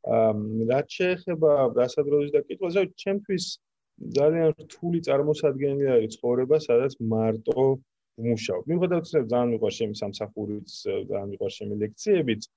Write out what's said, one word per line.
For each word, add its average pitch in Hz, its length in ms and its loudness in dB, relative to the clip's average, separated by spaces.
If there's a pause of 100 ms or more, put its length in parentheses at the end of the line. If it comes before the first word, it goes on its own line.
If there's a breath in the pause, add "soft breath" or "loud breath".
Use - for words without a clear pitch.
აა, 113 280 2 (300)
რაც 127 260 0
შეეხება 180 640 0 (180)
რასად 123 380 2
როდის 143 240 2
და 143 100 4
კითხვას, 175 320 -6
რა 196 80 2
ვიცი, 190 140 -2
ჩემთვის 196 500 -4 (560)
ძალიან 156 500 2
რთული - 480 -4
წარმოსადგენელი 139 880 0
არის 113 240 2
ცხოვრება, 127 460 0
სადაც 135 420 2
მარტო 113 680 0 (520)
ვმუშაობ. 110 460 -2
მიუხედავად 170 400 0
იმისა, 160 160 0
რომ 117 80 -2
ძალიან 120 220 2
მიყვარს 113 280 -2
ჩემი 104 180 -2
სამსახურიც, 104 760 -8 (320)
ძალიან 101 280 -6
მიყვარს - 280 -6
ჩემი 104 180 -6
ლექციებიც 110 640 0 (160)